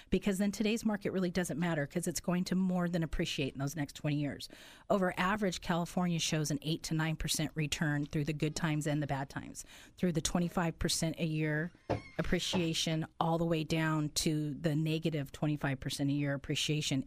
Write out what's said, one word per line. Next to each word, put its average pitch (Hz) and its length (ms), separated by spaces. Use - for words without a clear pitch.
Because 185 300
then 202 120
today's 214 320
market 208 300
really 180 180
doesn't 170 300
matter 165 260
'cause 170 220
it's 165 120
going 180 240
to - 100
more 180 340
than 170 140
appreciate 156 500
in - 60
those 139 180
next 143 180
twenty 147 220
years. 143 320
Over 185 300
average, 190 420
California 175 580
shows 156 320
an 151 120
eight 165 220
to - 100
nine 156 220
percent - 380
return 147 520
through 151 180
the 160 80
good 151 240
times 151 300
and 151 160
the 143 40
bad 139 220
times, - 340
through 180 140
the 156 100
twenty-five 175 560
percent - 400
a 170 80
year 156 440
appreciation 165 880
all 165 160
the 170 80
way 165 180
down 156 520
to 151 440
the 156 160
negative 156 580
twenty-five 143 460
percent - 200
a 143 60
year 143 280
appreciation. 143 760